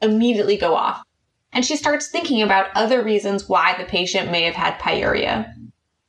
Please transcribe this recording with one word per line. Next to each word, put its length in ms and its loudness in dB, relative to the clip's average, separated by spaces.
immediately 540 2
go 180 2
off, 280 -2
and 120 0
she 120 -2
starts 320 -2
thinking 340 0
about 320 2
other 280 2
reasons 460 0
why 300 2
the 60 -8
patient 460 -2
may 120 0
have 140 -2
had 220 -2
pyuria. 760 -2